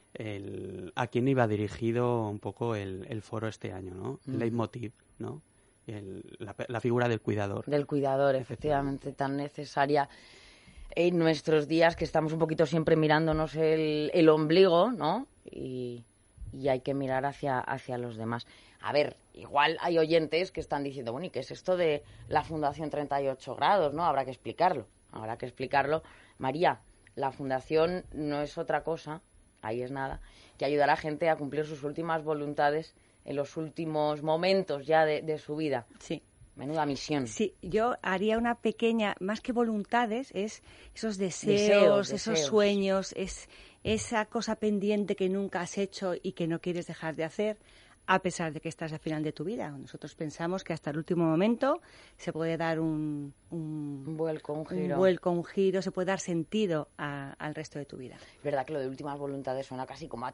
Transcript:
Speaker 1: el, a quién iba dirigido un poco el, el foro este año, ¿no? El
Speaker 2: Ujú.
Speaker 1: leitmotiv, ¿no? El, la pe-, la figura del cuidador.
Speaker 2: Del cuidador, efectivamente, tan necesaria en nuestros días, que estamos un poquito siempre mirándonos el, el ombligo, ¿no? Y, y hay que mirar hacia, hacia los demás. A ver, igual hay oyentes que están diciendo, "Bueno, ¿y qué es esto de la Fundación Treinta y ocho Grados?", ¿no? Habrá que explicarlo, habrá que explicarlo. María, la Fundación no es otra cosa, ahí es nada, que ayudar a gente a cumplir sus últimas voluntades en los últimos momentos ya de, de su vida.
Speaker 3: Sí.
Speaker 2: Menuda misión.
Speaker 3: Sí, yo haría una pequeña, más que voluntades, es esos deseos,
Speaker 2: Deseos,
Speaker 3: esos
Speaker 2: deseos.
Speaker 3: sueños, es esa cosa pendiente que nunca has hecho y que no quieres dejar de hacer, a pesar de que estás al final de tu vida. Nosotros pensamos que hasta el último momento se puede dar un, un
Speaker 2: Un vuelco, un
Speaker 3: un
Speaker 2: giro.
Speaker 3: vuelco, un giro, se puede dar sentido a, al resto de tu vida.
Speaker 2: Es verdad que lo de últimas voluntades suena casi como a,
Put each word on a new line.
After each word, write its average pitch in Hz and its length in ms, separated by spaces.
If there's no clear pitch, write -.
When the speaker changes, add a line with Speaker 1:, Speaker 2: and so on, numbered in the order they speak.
Speaker 1:
el, 98 800
a 123 120
quién 120 200
iba 127 200
dirigido 113 800
un 104 120
poco 113 360
el, 95 340
el 110 120
foro 110 260
este 101 260
año, 95 200
¿no? 104 320
El 135 60
Speaker 2:
Ujú. 131 80
Speaker 1:
leitmotiv, 117 540
¿no? 135 240
El, 101 540
la 101 160
pe-, 120 120
la 117 120
figura 120 280
del 113 140
cuidador. 104 460
Speaker 2:
Del 143 180
cuidador, 139 500
efectivamente, 139 760
tan 139 260
necesaria 143 720
en 175 240
nuestros 156 480
días, 165 280
que - 100
estamos 156 280
un 160 60
poquito 160 260
siempre 160 300
mirándonos 156 600
el, 156 580
el 160 160
ombligo, 170 640
¿no? 190 360
Y, 123 580
y 135 180
hay 131 120
que 143 140
mirar 131 300
hacia, 139 340
hacia 127 380
los 120 200
demás. 117 300
A 101 100
ver, 139 260
igual 143 480
hay 170 180
oyentes 160 520
que 165 100
están 147 220
diciendo, 131 280
"Bueno, 147 160
¿y - 20
qué - 100
es 131 120
esto 180 260
de 156 260
la 147 160
Fundación 151 460
Treinta 143 320
y 139 60
ocho 131 280
Grados?", 156 380
¿no? 160 120
Habrá 135 200
que 131 60
explicarlo, 131 560
habrá 110 260
que - 80
explicarlo. 135 560
María, 135 400
la 135 160
Fundación 151 840
no 147 280
es 147 160
otra 151 260
cosa, 156 380
ahí 113 200
es 127 100
nada, 135 300
que 143 80
ayudar 143 240
a 156 80
gente 156 320
a 156 60
cumplir 147 300
sus 151 180
últimas 160 400
voluntades 147 720
en 139 100
los 143 220
últimos 151 640
momentos 165 640
ya 160 180
de, 151 160
de 156 160
su 151 180
vida. 143 300
Speaker 3:
Sí. - 240
Speaker 2:
Menuda 151 300
misión. 143 420
Speaker 3:
Sí, - 340
yo 214 400
haría 196 360
una 233 180
pequeña, 226 640
más 202 180
que - 140
voluntades, 233 800
es 214 280
esos 214 240
deseos, 202 500
Speaker 2:
Deseos, 202 440
Speaker 3:
esos 214 220
Speaker 2:
deseos. 147 160
Speaker 3:
sueños, 196 640
es - 320
esa 214 420
cosa 220 320
pendiente 208 580
que 190 140
nunca 190 320
has 175 160
hecho 190 440
y 190 120
que 170 140
no 165 120
quieres 175 280
dejar 160 280
de 156 80
hacer, 208 360
a 190 120
pesar 170 300
de 156 60
que 165 100
estás 156 220
al 156 60
final 156 240
de 151 100
tu 151 120
vida. 202 260
Nosotros 147 460
pensamos 170 480
que - 100
hasta 160 160
el 143 80
último 165 280
momento 220 540
se - 160
puede 165 240
dar 165 220
un, 151 560
un 151 560
Speaker 2:
Un 160 100
vuelco, 156 360
un 151 80
Speaker 3:
un 151 40
Speaker 2:
giro. 180 320
Speaker 3:
vuelco, 185 320
un 175 160
giro, 190 380
se 170 80
puede 180 160
dar 190 120
sentido 170 800
a, 143 400
al 151 160
resto 151 240
de 143 80
tu 139 120
vida. 127 180
Speaker 2:
Es - 280
verdad 139 220
que 151 80
lo 151 60
de 131 80
últimas 143 320
voluntades 135 480
suena 131 180
casi 135 220
como 120 180
a, 131 80